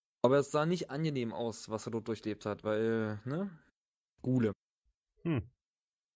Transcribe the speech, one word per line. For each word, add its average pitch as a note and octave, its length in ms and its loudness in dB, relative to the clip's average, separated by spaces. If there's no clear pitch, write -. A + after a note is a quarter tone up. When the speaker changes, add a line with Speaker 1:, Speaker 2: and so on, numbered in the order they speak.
Speaker 1:
Aber C3 140 8
es C#3 140 2
sah D3+ 140 2
nicht E3 240 0
angenehm C#3 420 -2
aus, A#2 380 -6
was A2 160 -4
er A#2 60 -8
dort A2+ 160 -4
durchlebt G#2+ 400 -4
hat, G2+ 160 -4
weil, G#2+ 640 0
ne? F3+ 260 -4
Gule. B2+ 280 2
Speaker 2:
Hm. D#3 260 0